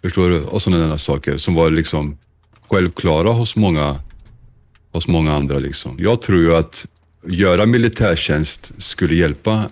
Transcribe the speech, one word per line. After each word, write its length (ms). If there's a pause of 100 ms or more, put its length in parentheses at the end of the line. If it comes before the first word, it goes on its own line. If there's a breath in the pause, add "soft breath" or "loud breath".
Förstår 280
du? 120
Och 200
såna 240
där 100
saker 400
som 180
var, 160
liksom, 480 (520)
självklara 600
hos 260
många, 400 (960)
hos 140
många 280
andra, 240
liksom. 420
Jag 220
tror 180
ju 160
att 300 (400)
göra 400
militärtjänst 1120
skulle 360
hjälpa 580